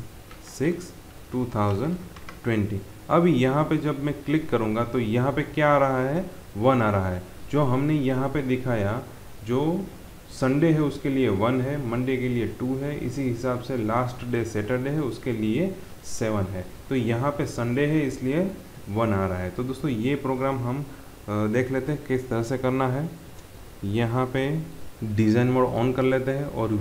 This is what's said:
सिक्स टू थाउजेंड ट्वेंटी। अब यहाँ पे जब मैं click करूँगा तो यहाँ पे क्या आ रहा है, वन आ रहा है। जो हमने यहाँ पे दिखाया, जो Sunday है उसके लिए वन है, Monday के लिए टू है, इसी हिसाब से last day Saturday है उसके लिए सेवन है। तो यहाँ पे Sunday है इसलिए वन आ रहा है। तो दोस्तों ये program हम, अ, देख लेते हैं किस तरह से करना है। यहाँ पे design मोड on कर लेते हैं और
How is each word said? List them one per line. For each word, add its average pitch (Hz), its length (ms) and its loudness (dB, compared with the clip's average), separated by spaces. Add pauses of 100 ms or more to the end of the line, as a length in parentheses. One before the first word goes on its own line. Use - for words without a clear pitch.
(500)
सिक्स 165 420 -2 (400)
टू 127 140 -2 (100)
थाउजेंड 104 400 2 (480)
ट्वेंटी। 104 380 0 (280)
अब 170 180 6
यहाँ 135 360 4
पे 156 140 2
जब 139 260 -2
मैं 147 120 -2
click 151 340 0
करूँगा 110 340 2
तो 120 160 0
यहाँ 123 320 2
पे 139 140 0
क्या 151 240 2
आ 147 80 8
रहा 135 240 4
है, 151 240 0 (320)
वन 123 240 6
आ 107 100 6
रहा 95 180 2
है। 90 120 -2 (300)
जो 147 120 4
हमने 135 320 4
यहाँ 135 340 2
पे 143 140 -2
दिखाया, 123 580 0 (440)
जो 156 400 0 (460)
Sunday 143 380 4
है 156 120 4
उसके 143 280 0
लिए 131 220 4
वन 113 300 2
है, 135 140 -2 (140)
Monday 127 280 0
के 123 120 -2
लिए 120 180 0 (120)
टू 127 160 -2
है, 143 220 -4
इसी 123 260 -4
हिसाब 123 380 -2
से 131 160 -4
last 120 540 0
day 117 140 0
Saturday 123 440 -2
है 151 120 0
उसके 123 320 -4
लिए 113 400 0 (340)
सेवन 107 380 0
है। 92 200 -6 (240)
तो 135 60 0
यहाँ 120 360 2
पे 143 160 -2
Sunday 123 380 0
है 151 220 2
इसलिए 135 400 0 (420)
वन 107 240 2
आ 95 140 2
रहा 90 100 0
है। 90 120 -2
तो 120 140 -4
दोस्तों 131 280 -2
ये 123 260 2
program 131 420 0
हम, 127 260 -2 (440)
अ, 104 180 0
देख 127 240 2
लेते 131 200 0
हैं 143 160 -4
किस 127 220 -2
तरह 117 140 0
से 127 140 -2
करना 131 320 2
है। 143 200 -2 (760)
यहाँ 117 420 2
पे 135 220 0 (560)
design 110 420 4
मोड 127 180 4 (100)
on 127 200 2
कर 131 100 2
लेते 131 260 2
हैं 139 160 -2
और 113 340 0